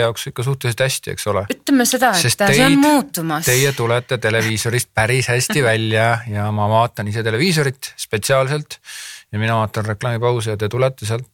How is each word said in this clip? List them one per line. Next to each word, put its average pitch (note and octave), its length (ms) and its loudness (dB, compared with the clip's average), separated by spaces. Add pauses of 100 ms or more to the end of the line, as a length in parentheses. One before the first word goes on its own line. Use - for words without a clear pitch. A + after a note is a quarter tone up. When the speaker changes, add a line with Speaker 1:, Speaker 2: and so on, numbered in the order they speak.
Speaker 1:
jaoks A2+ 240 -2
ikka - 160 -8
suhteliselt B2 360 -2
hästi, - 320 -2
eks - 160 -8
ole? G2+ 220 0
Speaker 2:
Ütleme B3+ 360 0
seda, B3 260 2
et F3+ 100 0
Speaker 1:
Sest A#2+ 160 0
Speaker 2:
see G3+ 280 4
on C#4 60 4
Speaker 1:
teid, C#4 60 6
Speaker 2:
muutumas. F3 680 2
Speaker 1:
teie C3 280 4
tulete A#2+ 440 0
televiisorist A2 760 -2
päris A#2 340 0
hästi B2 380 0
Speaker 2:
<laughs> A2+ 60 4
Speaker 1:
välja A2 560 2
ja G#2 240 -4
ma G#2 180 0
vaatan A2 380 0
ise G#2+ 160 -4
televiisorit C3+ 760 0
spetsiaalselt, C3+ 800 -2 (540)
ja G#2 80 -4
mina A2+ 160 0
vaatan A2 300 -2
reklaamipausi A#2 640 -2
ja G#2+ 80 -4
te G#2+ 120 -2
tulete B2+ 360 -2
sealt A2+ 280 -4